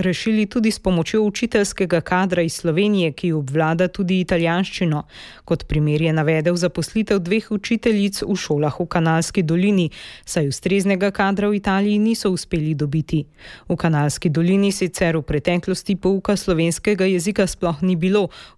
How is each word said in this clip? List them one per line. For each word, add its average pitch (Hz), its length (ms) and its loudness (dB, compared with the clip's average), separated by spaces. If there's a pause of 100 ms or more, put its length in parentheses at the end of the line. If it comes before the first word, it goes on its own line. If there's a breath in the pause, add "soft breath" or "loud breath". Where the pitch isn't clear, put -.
rešili 214 420 0
tudi 220 220 0
s 208 100 0
pomočjo 185 460 0
učiteljskega 196 760 0
kadra 180 440 0
iz - 160 -4
Slovenije, 175 520 0
ki 170 200 -2
obvlada 156 560 0
tudi 185 320 -2
italijanščino. 170 800 0 (480 loud breath)
Kot 165 160 -2
primer 151 380 0
je 160 100 2
navedel 160 480 2
zaposlitev 180 640 -2
dveh 208 260 -2
učiteljic 208 760 0
v 196 80 0
šolah 147 440 -2
v 175 60 -2
Kanalski 165 560 2
dolini, 175 460 2 (400 loud breath)
saj 143 240 0
ustreznega 196 580 0
kadra 202 380 0
v 208 80 0
Italiji 202 400 0
niso 214 400 0
uspeli 156 400 -2
dobiti. 147 480 -2 (400 loud breath)
V 175 160 -4
Kanalski 151 480 0
dolini 180 480 2
sicer 170 400 0
v 151 80 -2
preteklosti 175 720 -2
pouka 196 400 0
slovenskega 180 720 0
jezika 190 400 0
sploh 170 320 -4
ni 185 160 2
bilo, 175 140 0 (480 loud breath)